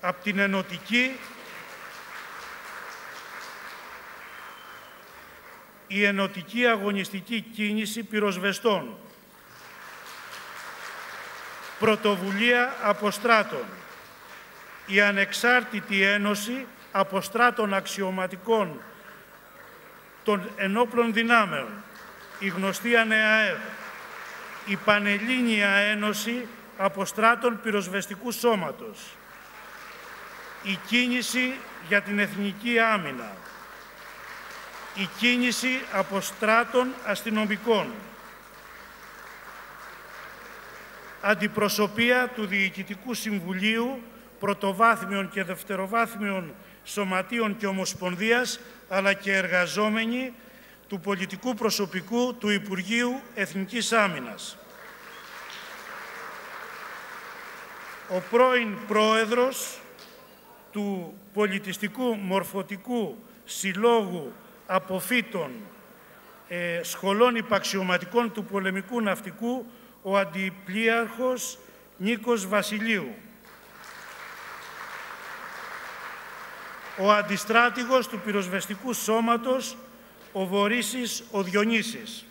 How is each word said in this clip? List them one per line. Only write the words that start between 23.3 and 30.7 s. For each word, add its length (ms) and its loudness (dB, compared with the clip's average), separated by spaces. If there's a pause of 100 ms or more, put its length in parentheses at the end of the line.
η 100 -2
Πανελλήνια 960 4
Ένωση 760 2 (300)
Αποστράτων 840 2
Πυροσβεστικού 680 -2
Σώματος, 840 0 (1500)
η 240 -2